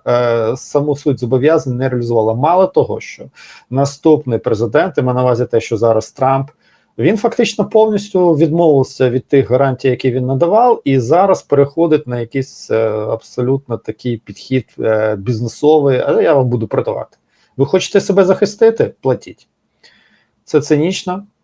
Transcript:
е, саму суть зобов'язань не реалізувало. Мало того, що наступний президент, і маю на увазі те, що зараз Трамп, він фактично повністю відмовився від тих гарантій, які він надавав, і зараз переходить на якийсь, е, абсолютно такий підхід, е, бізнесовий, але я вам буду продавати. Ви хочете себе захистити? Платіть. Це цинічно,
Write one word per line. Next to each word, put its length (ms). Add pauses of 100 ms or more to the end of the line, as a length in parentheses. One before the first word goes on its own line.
е, 500
саму 400
суть 240
зобов'язань 560
не 120
реалізувало. 480
Мало 300
того, 340
що 240 (460)
наступний 680
президент, 600
і 40
маю 140
на 60
увазі 240
те, 140
що 160
зараз 340
Трамп, 400 (480)
він 180
фактично 480
повністю 680
відмовився 800
від 160
тих 240
гарантій, 380
які 220
він 160
надавав, 580
і 160
зараз 420
переходить 640
на 140
якийсь, 500
е, 200
абсолютно 840
такий 400
підхід, 500 (120)
е, 380
бізнесовий, 920
але 160
я 120
вам 140
буду 200
продавати. 480 (400)
Ви 100
хочете 340
себе 240
захистити? 760
Платіть. 480 (960)
Це 160
цинічно, 640 (200)